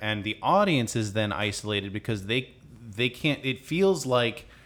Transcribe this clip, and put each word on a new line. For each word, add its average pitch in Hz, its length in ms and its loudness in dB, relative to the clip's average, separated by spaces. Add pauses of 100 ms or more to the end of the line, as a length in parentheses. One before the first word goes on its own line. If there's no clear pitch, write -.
and 107 220 -2
the 107 180 -4
audience 156 540 4
is 107 160 0
then 107 200 0
isolated 101 640 -2
because 104 320 -4
they, 123 240 0 (460)
they 123 120 2
can't. 139 360 -2
It 131 200 -4
feels 180 400 2
like 120 420 2 (200)